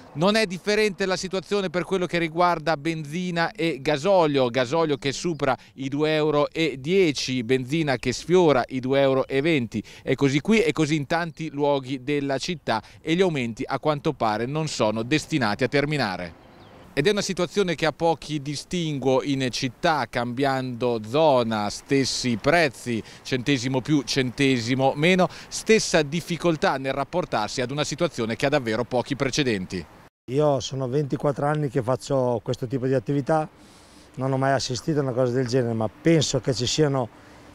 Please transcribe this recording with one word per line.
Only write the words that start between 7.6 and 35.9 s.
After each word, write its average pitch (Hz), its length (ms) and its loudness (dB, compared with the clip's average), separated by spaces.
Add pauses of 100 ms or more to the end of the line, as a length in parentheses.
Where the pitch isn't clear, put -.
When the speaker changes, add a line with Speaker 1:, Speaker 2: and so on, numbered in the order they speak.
Speaker 1:
che 127 140 -2
sfiora 156 540 4
i 131 140 -6
due 131 200 2
euro 135 280 2
e 135 140 0
venti. 135 380 0 (220)
È - 140 0
così 139 240 2
qui 220 200 2
e 151 120 0
così 156 240 0
in 143 100 -4
tanti 165 440 -6
luoghi 139 520 -2
della 139 360 -2
città 123 440 -4 (180)
e 160 140 -2
gli 180 80 2
aumenti 135 420 -2
a 135 140 -4
quanto 151 340 0
pare 110 320 0
non 156 220 -4
sono 113 380 0
destinati 127 580 0
a 123 60 4
terminare. 120 720 -2 (540)
Ed 147 120 0
è 202 40 6
una 208 120 0
situazione 180 520 -2
che 156 120 0
ha 151 60 2
pochi 151 500 -2
distinguo 139 800 -2
in 135 280 -2
città, 135 600 -2
cambiando 123 1000 -2
zona, 120 640 4
stessi 127 680 0
prezzi, 131 680 0 (200)
centesimo 131 580 0
più, 143 220 0
centesimo 131 920 0
meno, 175 320 4 (220)
stessa - 540 2
difficoltà 160 720 0
nel 135 160 -4
rapportarsi 135 680 -2
ad 120 80 -4
una 147 140 -2
situazione 131 520 -2
che - 80 0
ha 139 60 2
davvero 120 340 0
pochi 123 320 -2
precedenti. 110 640 -2 (500)
Speaker 2:
Io 143 280 2
sono 131 260 -6
ventiquattro 143 600 -2
anni 151 240 0
che 139 100 0
faccio 123 640 0
questo 131 220 -4
tipo 120 200 -4
di 131 60 0
attività, 143 560 0 (680)
non 131 140 -2
ho 135 60 0
mai 135 160 2
assistito 135 460 -2
a 147 40 2
una 131 100 -2
cosa 123 200 2
del 127 140 0
genere, 117 260 0
ma 113 160 0
penso 156 520 2